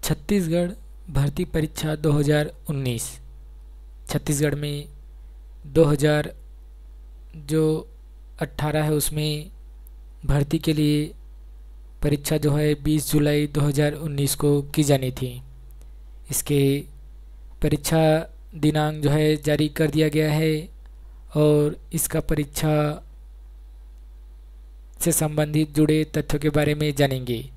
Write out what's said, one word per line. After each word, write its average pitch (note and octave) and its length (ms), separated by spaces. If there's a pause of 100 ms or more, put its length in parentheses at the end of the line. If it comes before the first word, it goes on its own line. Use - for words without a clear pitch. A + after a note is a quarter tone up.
छत्तीसगढ़ F3 600 (420)
भर्ती C#3+ 340
परीक्षा D#3 500
दो D3+ 160
हज़ार D3 400 (180)
उन्नीस। C3 360 (1040)
छत्तीसगढ़ D3 460
में D3 320 (800)
दो D3 160
हज़ार D3+ 480 (1120)
जो D#3 180 (760)
अट्ठारह D3+ 420
है, D3+ 80
उसमें D3+ 600 (760)
भर्ती C#3+ 340
के D#3+ 140
लिए D3 380 (920)
परीक्षा D3 340
जो D3 140
है, D3+ 240
बीस D3 360
जुलाई D3 360
दो D3 140
हज़ार D3 320
उन्नीस C#3 420
को C#3+ 260 (100)
की D#3 120
जानी C3+ 280
थी। B2+ 200 (1000)
इसके C#3+ 300 (1000)
परीक्षा D3+ 380 (560)
दिनांक D3+ 480
जो C#3+ 60
है, D3+ 280
जारी D3 320
कर D#3 200
दिया D#3 180
गया D3+ 240
है D#3 380 (680)
और D3+ 420 (160)
इसका D#3+ 280
परीक्षा D3+ 840 (2000)
से E3+ 100
संबंधित D3+ 640
जुड़े D#3 280 (140)
तथ्यों D3 220
के D3+ 120
बारे D3 240
में D3+ 200
जानेंगे। C3 480 (140)